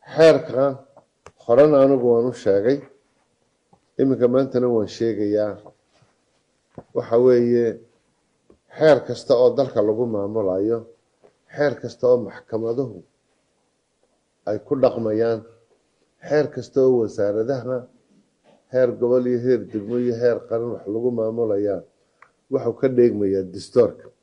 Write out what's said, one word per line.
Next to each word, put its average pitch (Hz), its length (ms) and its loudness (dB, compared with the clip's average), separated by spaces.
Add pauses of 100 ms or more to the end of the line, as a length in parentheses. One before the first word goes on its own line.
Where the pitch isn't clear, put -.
Xeerka 139 560 4 (760)
horena 143 400 6
anigu 135 260 4
waan 117 200 2
u 127 60 -4
sheegay, 110 460 0 (1200)
iminka 131 300 2
maantana 131 400 0
waan 110 200 0
sheegayaa. 107 640 -4 (1400)
Waxa 117 260 -4
weeye, 120 480 4 (1080)
xeer 147 300 4
kasta - 300 -4
oo 120 200 4
dalka 127 280 -2
lagu 110 240 0
maamulayo, 104 720 -4 (760)
xeer 143 220 -2
kasta - 320 -10
oo 123 120 4
maxkamaduhu 113 800 -8 (1500)
ay 104 120 -6
ku - 160 -8
dhaqmayaan, 117 680 -2 (840)
xeer 147 260 -2
kasta - 320 -6
oo 131 180 4
wasaaradaha 110 800 -4 (960)
heer 127 200 2
gobol 123 340 0
iyo 123 120 -2
heer 123 240 0
degmo 107 340 -8
iyo 123 180 -2
heer 120 280 0
qaran 117 280 -6
wax 101 160 -12
lagu 113 240 -4
maamulayaa, 110 680 -4 (680)
wuxuu 120 260 -4
ka - 140 -4
dheegmayaa 104 540 0
dastuurka. 95 640 -2 (160)